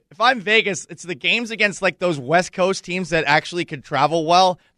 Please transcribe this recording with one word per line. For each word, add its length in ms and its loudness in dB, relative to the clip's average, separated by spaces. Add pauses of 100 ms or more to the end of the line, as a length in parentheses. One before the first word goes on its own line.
(100)
if 100 -14
I'm 200 2
Vegas, 500 0
it's 120 -18
the 120 -10
games 360 -2
against, 320 -2
like, 160 0
those 200 0
West 340 0
Coast 320 -2
teams 260 -6
that 160 0
actually 380 0
could 180 -12
travel 440 0
well 340 4 (180)